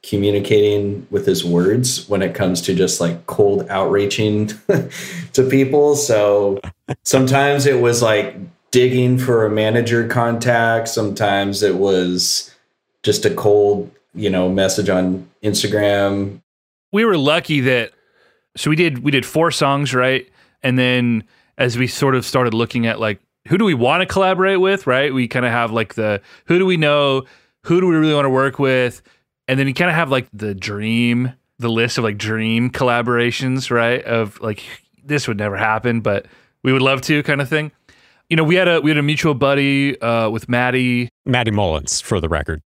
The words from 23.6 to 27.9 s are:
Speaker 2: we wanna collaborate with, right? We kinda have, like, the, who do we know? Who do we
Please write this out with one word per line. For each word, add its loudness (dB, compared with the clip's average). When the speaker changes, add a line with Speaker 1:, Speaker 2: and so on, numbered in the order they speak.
Speaker 2:
we 2
wanna 2
collaborate 0
with, 0
right? 2
We 0
kinda -2
have, 0
like, -2
the, -2
who 2
do 2
we 2
know? 2
Who 2
do 2
we 4